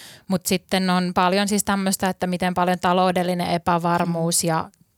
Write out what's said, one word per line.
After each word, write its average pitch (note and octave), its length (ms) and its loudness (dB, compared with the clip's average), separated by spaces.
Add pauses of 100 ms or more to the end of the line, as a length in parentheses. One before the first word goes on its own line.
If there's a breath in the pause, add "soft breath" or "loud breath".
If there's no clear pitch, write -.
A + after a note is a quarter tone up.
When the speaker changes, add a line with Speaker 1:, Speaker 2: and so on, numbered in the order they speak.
(280 loud breath)
Speaker 1:
Mut F#3+ 180 -2
sitten F#3 440 -2
on F3+ 240 2
paljon F#3+ 340 2
siis G3+ 160 0
tämmöstä, F#3+ 440 -2
että F#3 180 -4
miten F3+ 280 -2
paljon F3+ 240 0
taloudellinen F3+ 720 0
epävarmuus E3+ 920 0
Speaker 2:
Mm. E3 60 -2
Speaker 1:
ja E3 220 -2 (260)